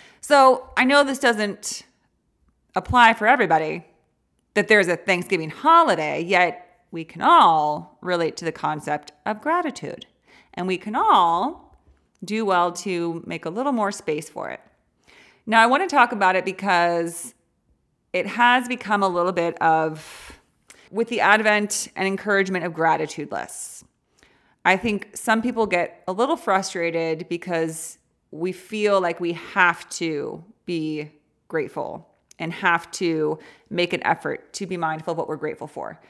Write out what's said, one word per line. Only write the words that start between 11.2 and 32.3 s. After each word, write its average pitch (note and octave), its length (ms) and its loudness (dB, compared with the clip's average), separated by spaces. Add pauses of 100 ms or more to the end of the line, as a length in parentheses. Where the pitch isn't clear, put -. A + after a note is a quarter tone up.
do G#3+ 200 -4
well F3+ 260 2
to E3+ 560 -6
make E3 200 -10
a D#3+ 40 -6
little C4 220 -4
more G#3 180 0
space D#3+ 380 -6
for - 220 -10
it. - 100 -14 (840)
Now, A3+ 160 4
I A3+ 60 8
want C4+ 160 2
to F4+ 100 -4
talk B3+ 200 4
about F#3+ 240 2
it F3+ 80 0
because E3+ 880 -2 (800)
it F#3 160 -2
has A#3+ 400 2
become G#3+ 340 -2
a F#3+ 60 2
little F3 240 0
bit E3+ 280 -2
of, D#3+ 760 -2 (500)
with A3+ 200 -4
the A#3 120 -4
advent G#3 760 2
and F#3 100 -2
encouragement F#3+ 580 -2
of F3 80 -6
gratitude D#3+ 600 -2
lists, - 520 -12 (800)
I F#3 120 4
think G#3 400 -6
some A3 260 0
people A3+ 240 -2
get F3+ 400 -4
a F#3 60 -6
little A#3+ 240 0
frustrated E3+ 920 -2
because E3 680 -6 (320)
we E3+ 220 -6
feel G#3 480 0
like E3+ 180 -2
we E3+ 140 -4
have E3+ 580 0
to D#3 540 -6 (200)
be D#3 460 -6 (380)
grateful D#3 600 -8 (280)